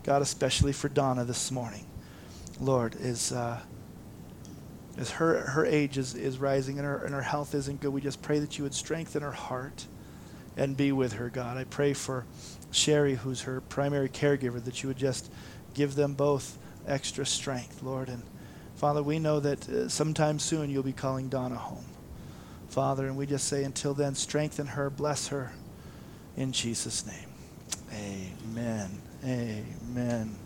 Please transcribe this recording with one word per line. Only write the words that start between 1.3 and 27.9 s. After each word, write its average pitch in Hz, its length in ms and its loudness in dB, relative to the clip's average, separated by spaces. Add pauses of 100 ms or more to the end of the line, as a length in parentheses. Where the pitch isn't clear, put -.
morning. 113 340 -4 (720)
Lord, 127 400 4
as, 123 320 0
uh, 117 300 -2 (1400)
as 123 140 -4
her, 165 300 4
her 147 240 4
age 147 320 4
is, 127 180 -2
is 127 240 -2
rising 139 400 2
and 143 80 -2
her, 139 180 0
and 143 80 -2
her 139 80 -2
health 147 320 -2
isn't 139 280 -2
good, 143 120 0
we 139 80 0
just 139 200 -4
pray 151 180 2
that 147 180 -2
you 147 60 -2
would 139 100 -2
strengthen 156 480 0
her 143 100 -2
heart 127 540 -6 (680)
and 139 200 2
be 139 160 6
with 131 220 4
her, 120 160 -2
God. 123 280 -4
I 131 80 -4
pray 143 280 4
for 131 320 -2 (460)
Sherry, 147 440 6
who's 127 260 -2
her 131 200 -4
primary 139 480 2
caregiver, 127 560 4
that 123 160 -4
you 135 80 -2
would 131 80 0
just 131 340 0 (440)
give 139 180 4
them 143 220 4
both 143 420 4 (300)
extra 139 380 -2
strength, 127 580 -2
Lord. 131 260 -2
And 120 140 -8 (520)
Father, 147 280 4
we 151 160 2
know 151 200 4
that, 143 300 0
uh, 127 180 2
sometime 151 520 4
soon 151 320 2
you'll 139 100 2
be 131 120 0
calling 131 360 -2
Donna 127 260 0
home, - 300 -8 (840)
Father, 135 360 2
and 135 100 -2
we 139 120 0
just 139 200 2
say 139 160 2
until 139 300 0
then, 139 220 2
strengthen 151 500 0
her, 139 240 -2
bless 139 380 0
her, 139 240 -4 (840)
in 131 160 0
Jesus' 117 540 -2
name. - 240 -10 (640)